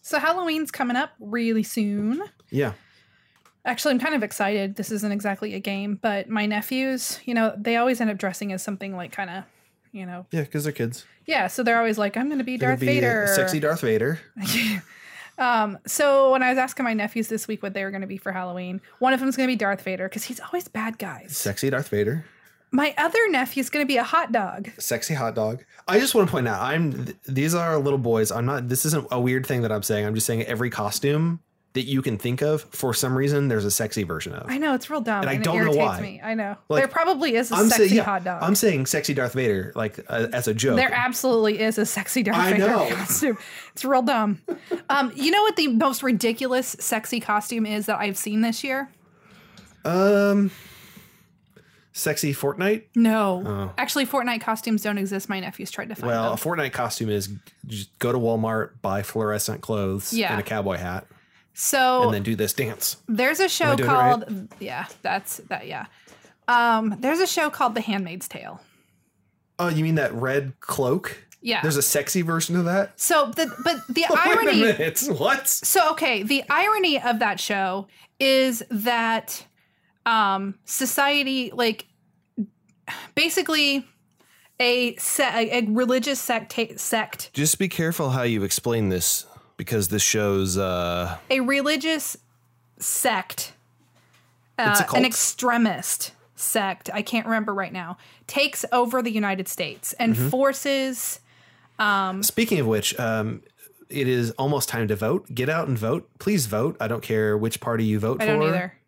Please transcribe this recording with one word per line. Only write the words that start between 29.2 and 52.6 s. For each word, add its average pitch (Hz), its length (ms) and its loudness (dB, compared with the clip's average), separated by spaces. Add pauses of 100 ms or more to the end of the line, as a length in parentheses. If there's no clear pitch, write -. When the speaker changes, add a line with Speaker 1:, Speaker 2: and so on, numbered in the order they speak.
Speaker 2:
weird 127 240 2
thing 131 160 0
that 110 100 0
I'm 104 120 -2
saying. 104 240 0
I'm 107 80 -2
just 110 120 0
saying 113 180 0
every 120 260 -2
costume 147 680 0 (360)
that 131 80 0
you 131 180 0
can 110 160 -2
think 123 240 -2
of, 151 200 2 (100)
for 127 200 -2
some 131 240 0
reason, 143 320 2
there's 110 160 2
a 101 60 0
sexy 110 320 -2
version 82 300 -6
of. 85 180 -10
Speaker 1:
I 262 80 -2
know, 294 160 0
it's 262 160 -6
real 302 100 -4
dumb, 220 200 -2
Speaker 2:
And 135 100 0
I 135 40 0
Speaker 1:
and 131 80 -2
it - 20 -2
Speaker 2:
don't 165 120 2
know - 60 2
Speaker 1:
irritates 151 240 2
Speaker 2:
why. 90 140 -2
Speaker 1:
me. - 240 -10
I 220 100 -4
know. 208 220 -6 (120)
Speaker 2:
Like, 156 120 2
Speaker 1:
There 269 80 2
probably 311 480 2
is 240 160 0
a - 20 0
Speaker 2:
I'm 208 140 4
Speaker 1:
sexy 220 200 6
Speaker 2:
saying, 202 100 6
yeah, 180 40 4
Speaker 1:
hot 185 220 -2
dog. 175 180 -4
Speaker 2:
I'm 185 120 4
saying 156 320 2
sexy 147 280 -2
Darth 123 200 -2
Vader, 107 420 0
like, 110 220 -4 (100)
uh, 117 240 0
as 120 160 -2
a 110 60 0
joke. 127 220 2
Speaker 1:
There 254 160 2
absolutely 240 680 2
is 220 180 0
a 214 80 2
sexy 214 360 -2
Darth 196 160 2
Speaker 2:
I 185 140 4
Speaker 1:
Vader 196 140 4
Speaker 2:
know. 226 280 2
Speaker 1:
costume. 214 440 0 (360)
It's - 100 -10
real 262 180 4
dumb. 220 440 2
Speaker 2:
<laughs> 370 40 -8 (380)
Speaker 1:
Um, 269 280 2
you 285 140 2
know 415 120 6
what 427 140 4
the 311 120 2
most 247 340 2
ridiculous 247 800 0
sexy 226 400 -2
costume 214 460 0
is 214 200 -2
that 220 140 0
I've 202 160 -2
seen 214 240 -2
this 226 240 0
year? 269 240 -4 (960)
Speaker 2:
Um, 202 640 4 (1400)
sexy 147 420 -2
Fortnite? 180 500 0 (100)